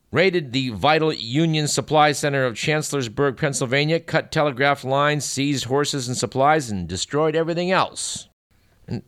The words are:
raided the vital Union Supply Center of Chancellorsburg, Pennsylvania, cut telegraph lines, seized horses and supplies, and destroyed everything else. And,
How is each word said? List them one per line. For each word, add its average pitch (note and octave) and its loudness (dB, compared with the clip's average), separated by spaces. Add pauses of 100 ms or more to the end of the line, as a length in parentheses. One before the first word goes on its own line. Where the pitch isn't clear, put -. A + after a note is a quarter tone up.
(120)
raided E3+ 2
the C3 -2
vital D3+ 2
Union D3+ 0
Supply D3+ 2
Center C#3 0
of A#2 -2
Chancellorsburg, C#3 -2
Pennsylvania, C#3+ 0
cut D#3+ -4
telegraph C#3+ 0
lines, C#3+ 2
seized C#3 -2
horses C#3 -2
and B2 -4
supplies, C3 2
and F#2 -4
destroyed D3 -2
everything E3+ 0
else. - -2 (580)
And, - -6